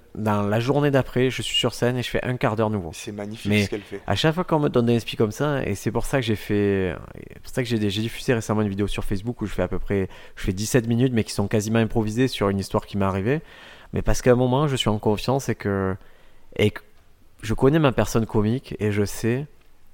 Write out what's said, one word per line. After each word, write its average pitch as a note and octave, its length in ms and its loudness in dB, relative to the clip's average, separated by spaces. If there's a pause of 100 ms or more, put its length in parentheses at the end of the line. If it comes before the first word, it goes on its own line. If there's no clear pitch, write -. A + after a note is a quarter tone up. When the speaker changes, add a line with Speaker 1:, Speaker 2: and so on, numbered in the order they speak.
(140)
Speaker 1:
Dans G#2 280 0
la G#2 180 2
journée C#3+ 300 2
d'après, C3 400 2
je B2 100 -6
suis - 160 -2
sur A#2+ 160 2
scène B2 240 0
et A#2+ 60 -2
je - 80 -6
fais - 120 -2
un B2 140 -2
quart A2 180 0
d'heure A2 140 2
nouveau. F#2+ 240 -2
Speaker 2:
C'est - 200 -12
magnifique G#2 380 -6
Speaker 1:
Mais G#2 140 6
Speaker 2:
ce F#2+ 60 -2
qu'elle G#2 100 -4
fait. G2 260 -12
Speaker 1:
à G2 80 2
chaque D#3 200 2
fois F3 100 -2
qu'on D#3+ 160 2
me D3 80 2
donne B2 160 2
des A#2+ 120 4
inspi - 200 -4
comme G#2+ 160 2
ça, C#3+ 320 -2
et G2+ 100 -2
c'est A2+ 160 -4
pour A2+ 140 0
ça C#3 160 0
que A2+ 60 -2
j'ai A2 100 2
fait, G2 580 0 (380)
c'est - 80 -18
pour - 140 -16
ça C3 80 0
que A#2 80 -4
j'ai, A#2 80 2 (100)
j'ai G2+ 140 -2
diffusé A#2 320 -2
récemment A2 260 0
une G#2+ 80 2
vidéo G2 180 -2
sur G2+ 200 -2
Facebook A2 340 -4
où G#2 60 -4
je - 80 -6
fais - 80 0
à F2+ 60 0
peu F#2+ 100 -2
près, G2 320 0 (260)
je - 80 -12
fais G#2 80 0
dix-sept A2 340 0
minutes, A#2+ 280 2
mais G#2+ 100 2
qui - 80 -12
sont G2+ 160 -2
quasiment A2 300 0
improvisées A2+ 500 0
sur G2+ 220 0
une G2 80 0
histoire G2 260 -2
qui - 140 -6
m'est F#2+ 80 2
arrivée. G2 340 0 (540)
Mais F#2 80 -2
parce - 180 4
qu'à B2+ 120 6
un A#2+ 40 8
moment, B2+ 320 2
je C3+ 80 0
suis A2+ 140 0
en G#2+ 80 2
confiance A#2+ 500 0
et A2+ 60 0
que, G2 420 -2 (600)
et G#2+ 160 2
que - 100 -14 (580)
je A2 140 -2
connais C#3 240 4
ma C#3+ 140 4
personne A2+ 340 0
comique A2 540 0
et G#2 120 0
je G2+ 140 2
sais, B2 400 -2 (480)